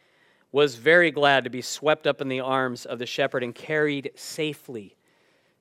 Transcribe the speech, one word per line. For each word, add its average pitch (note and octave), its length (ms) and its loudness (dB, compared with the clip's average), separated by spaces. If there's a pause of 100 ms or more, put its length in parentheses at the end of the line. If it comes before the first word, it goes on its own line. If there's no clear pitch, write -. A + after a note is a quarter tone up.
(520)
was C#3 220 2
very D#3+ 360 4
glad C#3 340 4
to B2 60 -6
be B2 120 -8
swept - 440 0
up C#3+ 140 0
in C3+ 80 -4
the C3 120 -4
arms C3 440 -2
of A#2+ 140 -8
the A#2+ 80 -8
shepherd C3+ 360 -2
and A#2+ 120 -8
carried D3 600 -2
safely C#3 800 -10 (680)